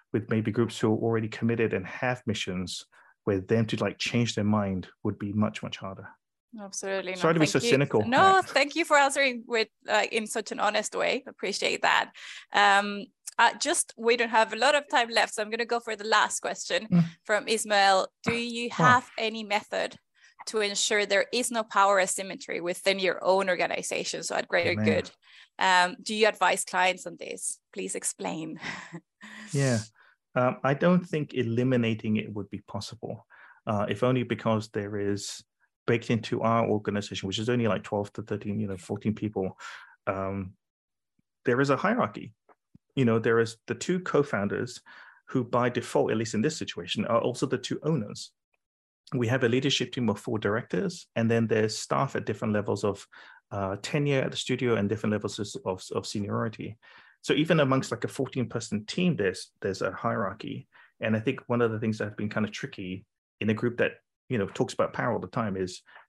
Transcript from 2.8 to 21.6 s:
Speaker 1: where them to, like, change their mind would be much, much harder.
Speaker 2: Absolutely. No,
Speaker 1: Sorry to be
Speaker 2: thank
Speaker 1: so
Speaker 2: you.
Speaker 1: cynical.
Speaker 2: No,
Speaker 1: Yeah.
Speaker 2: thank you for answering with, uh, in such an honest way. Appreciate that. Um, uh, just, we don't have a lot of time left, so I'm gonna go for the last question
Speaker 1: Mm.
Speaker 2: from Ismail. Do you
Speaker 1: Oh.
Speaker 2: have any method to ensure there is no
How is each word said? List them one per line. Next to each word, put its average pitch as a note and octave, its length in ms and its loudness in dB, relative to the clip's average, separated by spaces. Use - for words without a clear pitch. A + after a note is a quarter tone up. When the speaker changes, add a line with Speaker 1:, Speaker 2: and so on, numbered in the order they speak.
Speaker 1:
where G2+ 160 2
them A2+ 280 2
to, A2 100 -2
like, G2+ 200 -2
change A#2+ 380 0
their A2 80 0
mind G2+ 460 0
would G#2+ 160 -2
be G2+ 160 -6
much, G#2+ 300 0
much G#2+ 140 -10
harder. F#2+ 300 -12
Speaker 2:
Absolutely. G3 520 -6
No, F#3 40 -8
Speaker 1:
Sorry E3+ 160 4
to E3 60 2
be D3+ 80 6
Speaker 2:
thank - 160 0
Speaker 1:
so - 20 -2
Speaker 2:
you. A#3 60 2
Speaker 1:
cynical. C3+ 340 4
Speaker 2:
No, F4 300 6
Speaker 1:
Yeah. F#4 60 6
Speaker 2:
thank C#4+ 340 0
you D#4+ 100 0
for D4+ 120 4
answering C4+ 500 2
with, A3 220 0
uh, G#3 220 4
in A3 160 -2
such - 240 -6
an - 80 -6
honest G#3 340 0
way. F#3 320 0
Appreciate - 560 -2
that. - 300 4
Um, G3+ 540 4
uh, A#3 180 4
just, - 400 -2
we A#3 200 2
don't A#3 120 -2
have A3 240 4
a A3 40 -6
lot C4+ 180 4
of C#4+ 120 -2
time A#3+ 220 2
left, A3+ 240 2
so - 80 -4
I'm G#3 80 -6
gonna A3 160 -4
go A3 140 -2
for A3 160 -6
the G3+ 80 -10
last G#3+ 380 2
question F#3+ 500 -4
Speaker 1:
Mm. E3+ 140 6
Speaker 2:
from G#3 220 0
Ismail. G3+ 600 4
Do A#3 140 0
you A#3 380 -4
Speaker 1:
Oh. - 20 -10
Speaker 2:
have B3 420 4
any A3 260 -4
method G#3 540 -4
to - 140 -4
ensure G3+ 460 2
there G3 260 2
is A#3+ 200 0
no A3+ 120 -2